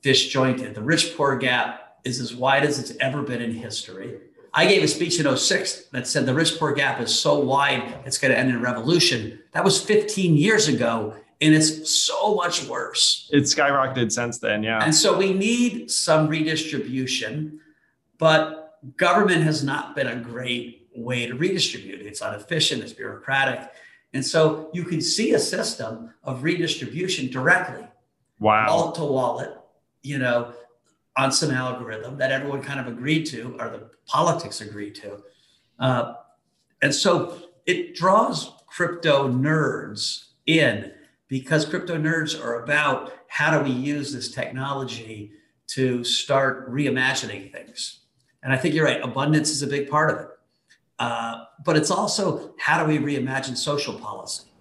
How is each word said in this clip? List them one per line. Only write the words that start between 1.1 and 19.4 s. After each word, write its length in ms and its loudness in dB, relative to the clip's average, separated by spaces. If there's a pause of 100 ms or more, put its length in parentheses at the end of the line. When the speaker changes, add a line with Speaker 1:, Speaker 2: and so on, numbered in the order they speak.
Speaker 1:
gap 680 -2
is 160 -4
as 120 -8
wide 320 2
as 140 2
it's 220 -8
ever 220 -2
been 200 -6
in 100 -4
history. 680 -10 (340)
I 120 6
gave 160 6
a 60 4
speech 300 0
in 80 2
oh 80 4
six 480 0 (100)
that 140 -6
said 180 0
the 100 2
rich-poor 380 2
gap 280 0
is 120 -2
so 280 4
wide, 420 2 (240)
it's 100 -4
gonna 180 4
end 140 2
in 80 2
a 40 -2
revolution. 800 2 (120)
That 120 -2
was 180 4
fifteen 540 4
years 320 6
ago, 480 0 (240)
and 120 8
it's 380 2
so 460 2
much 300 -2
worse. 680 -2
Speaker 2:
It's 200 4
skyrocketed 600 2
since 260 -4
then, 240 0
yeah. 220 0
Speaker 1:
And 100 4
so 240 4
we 160 2
need 560 0
some 380 2
redistribution, 1300 -4 (580)
but 600 2 (180)
government 460 4